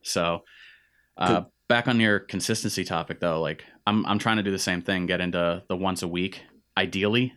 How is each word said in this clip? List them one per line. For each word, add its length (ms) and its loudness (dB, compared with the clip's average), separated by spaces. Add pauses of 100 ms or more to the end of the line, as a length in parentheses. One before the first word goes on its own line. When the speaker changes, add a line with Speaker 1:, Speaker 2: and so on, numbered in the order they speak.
Speaker 1:
So, 400 -2 (720)
uh, 240 2
Speaker 2:
Good. 40 -12 (220)
Speaker 1:
back 200 4
on 120 4
your 200 4
consistency 640 -4
topic, 360 -4
though, 220 0
like, 240 -6 (220)
I'm, 180 2
I'm 140 0
trying 180 2
to 60 0
do 80 0
the 80 -2
same 240 -2
thing, 240 0
get 140 0
into 460 -2
the 80 -2
once 280 -2
a 40 -4
week, 360 -6 (340)
ideally. 600 0